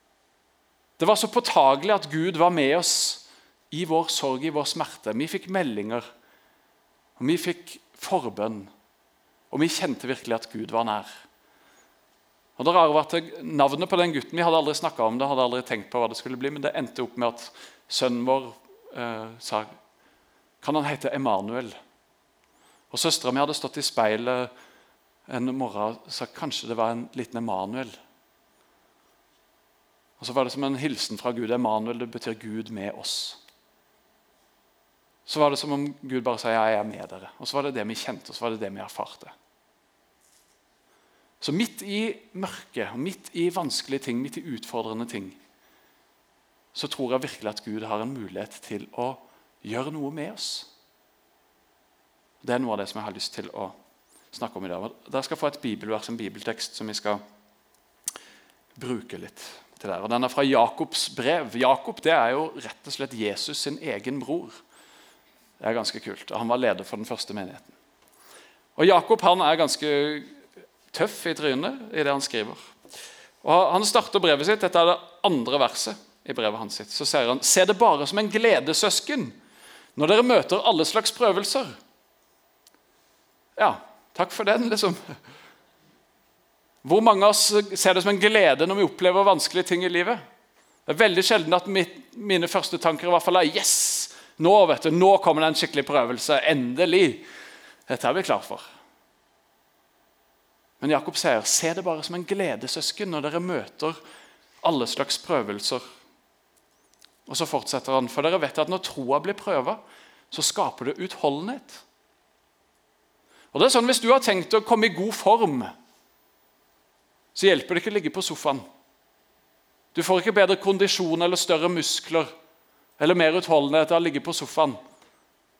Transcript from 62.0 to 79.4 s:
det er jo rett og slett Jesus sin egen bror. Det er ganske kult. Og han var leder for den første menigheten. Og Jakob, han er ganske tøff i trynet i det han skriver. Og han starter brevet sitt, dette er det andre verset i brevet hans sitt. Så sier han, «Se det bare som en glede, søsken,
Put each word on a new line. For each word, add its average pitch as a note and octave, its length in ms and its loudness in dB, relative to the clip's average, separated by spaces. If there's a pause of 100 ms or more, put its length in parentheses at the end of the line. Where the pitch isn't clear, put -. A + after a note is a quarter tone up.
det D#3 80 4
er B2 220 4
jo D#3 200 -4
rett A#2 300 -16
og C#3 100 -10
slett B2+ 220 -8
Jesus G#2 480 -4
sin D3 160 -6
egen C3 400 -6
bror. C#3 320 -8 (1040)
Det - 120 -4
er A2+ 80 -2
ganske A2 240 -6
kult. - 280 -14
Og G2+ 80 -8
han A#2 160 -2
var B2+ 80 0
leder F#2+ 260 -2
for G#2+ 140 -10
den A2 80 -12
første A2+ 280 -8
menigheten. F#2+ 380 -14 (1000)
Og E3 100 6
Jakob, F#3 380 6
han F#3 200 6
er D#3+ 140 4
ganske D3 320 0 (1000)
tøff - 280 -2 (100)
i D#3+ 80 -4
trynet F#3 560 -4
i D#3 80 -2
det C#3+ 80 2
han C#3 140 0
skriver. A2+ 340 -4 (880)
Og E3 300 6
han G#3 120 2
starter G#3 360 2
brevet D3+ 240 4
sitt, G#3 160 2
dette F3 160 2
er E3+ 100 6
det F3 80 2 (320)
andre C3+ 320 2
verset - 640 -4
i C3+ 80 -8
brevet A2 240 -2
hans A2 220 -10
sitt. G#2+ 100 -14
Så - 160 -6
sier B2+ 220 2
han, C3 160 0
«Se - 200 6
det G3 140 2
bare D3+ 300 6
som G3+ 100 -2
en G#3 120 -2
glede, F#3 440 4
søsken, G#3 540 0 (680)